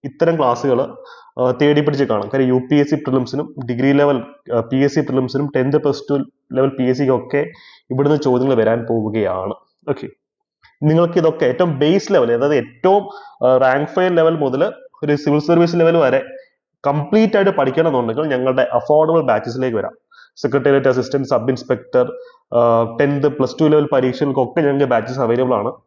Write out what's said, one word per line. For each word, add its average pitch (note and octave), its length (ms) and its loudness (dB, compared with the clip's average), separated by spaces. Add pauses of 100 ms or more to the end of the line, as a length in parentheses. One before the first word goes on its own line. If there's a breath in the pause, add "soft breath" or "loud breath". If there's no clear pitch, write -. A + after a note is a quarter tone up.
ഇത്തരം E3 340 -2
ക്ലാസ്സുകൾ, B2+ 580 0 (440 loud breath)
ആ, B2+ 120 2 (100)
തേടി D3 200 4
പിടിച്ച് C#3+ 220 0
കാണും. G#2+ 300 -2
കാര്യം C3+ 140 2
യു B2+ 140 2 (100)
പി D3 40 2
എസ് C#3+ 140 2
സി D3+ 60 0
പ്രിലിംസിനും C3 600 -4 (140)
ഡിഗ്രി B2+ 220 0
ലെവൽ, C#3 320 2 (300)
ആ, A#2 60 0
പി A#2 180 -4
എസ് C#3 180 0
സി E3 40 2
പ്രിലിംസിനും C3+ 560 -4
ടെൻത്ത് C#3 220 0
പ്ലസ് C#3+ 320 -2
ടു D3 40 0 (400)
ലെവൽ C3+ 160 0
പി C3+ 140 -4
എസ് B2+ 140 0
സിക്കും C3 200 2
ഒക്കെ C#3+ 340 -4 (380 loud breath)
ഇവിടുന്ന് C#3+ 280 0
ചോദ്യങ്ങൾ C3 380 0
വരാൻ A2+ 340 0
പോവുകയാണ്. G#2 640 -2 (360)
ഓക്കെ, - 180 -6 (760 soft breath)
നിങ്ങൾക്ക് E3+ 340 2
ഇതൊക്കെ D#3+ 280 2
ഏറ്റവും D3 340 0
ബേസ് F3 340 2
ലെവൽ, A#2+ 180 2
അതായത് C#3 240 0
ഏറ്റവും, F#3 480 0 (440 loud breath)
ആ, B2+ 100 4
റാങ്ക് C3+ 320 2
ഫയൽ F3+ 240 0
ലെവൽ D#3+ 240 2
മുതൽ C#3+ 360 -2 (300)
ഒരു D3 120 2
സിവിൽ D3+ 240 0
സർവീസ് E3+ 360 2
ലെവൽ E3 220 4
വരെ C3 260 2 (640 loud breath)
കംപ്ലീറ്റ് G3+ 480 0
ആയിട്ട് G3 160 4
പഠിക്കണമെന്നുണ്ടെങ്കിൽ C3+ 720 0
ഞങ്ങളുടെ C3 500 0
അഫോർഡബിൾ D#3 480 2
ബാച്ചസിലേക്ക് A#2+ 560 -2
വരാം. - 180 -6 (400 soft breath)
സെക്രട്ടേറിയറ്റ് C#3 520 0
അസിസ്റ്റന്റ്, B2+ 400 -2
സബ് A#2+ 220 -2
ഇൻസ്പെക്ടർ, - 640 -2 (460 loud breath)
ആ, A#2 260 2 (160)
ടെൻത്ത്, C#3+ 280 0
പ്ലസ് C#3+ 340 -4
ടു D#3+ 40 2
ലെവൽ D3+ 280 2
പരീക്ഷകൾക്കൊക്കെ C3 680 -2
ഞങ്ങൾക്ക് C#3+ 240 0
ബാച്ചസ് B2 340 -2
അവൈലബിൾ B2 360 0
ആണ്. G#2+ 160 -4 (160)